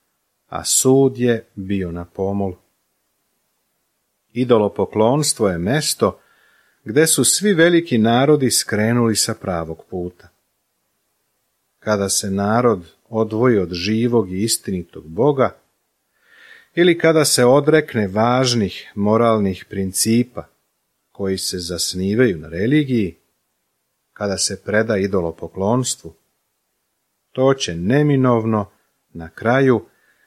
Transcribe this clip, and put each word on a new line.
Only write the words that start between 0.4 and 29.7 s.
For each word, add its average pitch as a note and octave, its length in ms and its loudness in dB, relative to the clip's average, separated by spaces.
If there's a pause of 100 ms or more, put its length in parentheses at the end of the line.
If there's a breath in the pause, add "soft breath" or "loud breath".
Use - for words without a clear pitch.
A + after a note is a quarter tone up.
a E2+ 160 -12
sud C3 540 2
je A#2+ 360 -2
bio F#2+ 380 -6
na F2 120 -10
pomolu. G2 520 -4 (1800)
Idolopoklonstvo A#2 1160 2
je F2 100 -2
mesto G#2+ 640 -2 (640 soft breath)
gde C#3 220 2
su D3+ 180 0
svi G3+ 300 0
veliki E3 440 4
narodi B2+ 520 2
skrenuli A2+ 680 0
sa - 180 -4
pravog E2 560 -8
puta. F2+ 380 -10 (1500)
Kada G2+ 300 -2
se G2+ 220 -4
narod G2+ 540 0 (240)
odvoji A2 500 0
od F2 140 -2
živog A2 600 -2
i F#2+ 100 -4
istinitog F2 680 -6
Boga, A#2+ 560 0 (1120 soft breath)
ili E3+ 240 4
kada D#3+ 260 4
se B2+ 200 2
odrekne C#3 640 4
važnih A#2+ 840 0
moralnih G#2+ 720 2
principa G2+ 760 -2 (680)
koji F#2+ 260 -4
se - 200 -8
zasnivaju F#2 800 -2
na D2+ 100 -16
religiji, A#2 680 -2 (960)
kada G2+ 260 -6
se - 240 -6
preda A2 340 -2
idolopoklonstvu, F#2+ 1160 -4 (1200)
to C3+ 220 2
će F2 200 -6
neminovno A#2 960 0 (420)
na E2 160 -14
kraju B2 580 0 (400 soft breath)